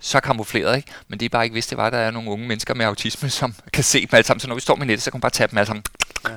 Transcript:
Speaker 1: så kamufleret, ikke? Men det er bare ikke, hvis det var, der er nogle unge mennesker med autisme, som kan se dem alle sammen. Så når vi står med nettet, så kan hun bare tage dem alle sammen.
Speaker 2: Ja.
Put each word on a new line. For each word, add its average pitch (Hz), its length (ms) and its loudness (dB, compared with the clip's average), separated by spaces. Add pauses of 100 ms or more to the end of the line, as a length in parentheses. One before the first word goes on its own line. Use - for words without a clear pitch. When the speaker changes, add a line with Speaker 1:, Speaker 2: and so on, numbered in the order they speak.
Speaker 1:
så - 180 2
kamufleret, 113 580 2
ikke? - 140 -8 (160)
Men 104 120 -10
det 117 60 -4
er 117 40 -2
bare 117 160 2
ikke, 113 80 -4
hvis 113 140 -4
det 123 100 -6
var, 110 120 2
der 123 80 0
er 113 140 2
nogle 113 200 -6
unge 110 160 -6
mennesker 113 260 -2
med 113 120 0
autisme, 110 440 -2
som 120 240 -4 (200)
kan 139 100 2
se - 180 4
dem - 100 -2
alle 113 140 8
sammen. 120 140 2
Så 131 80 -8
når 120 80 -6
vi 131 60 -6
står - 140 2
med 143 100 -4
nettet, 113 180 0
så 131 80 -4
kan - 40 -8
hun 120 60 -10
bare 123 100 0
tage 110 160 2
dem 113 100 -2
alle 101 100 4
sammen. 107 160 -6 (440)
Speaker 2:
Ja. - 100 -6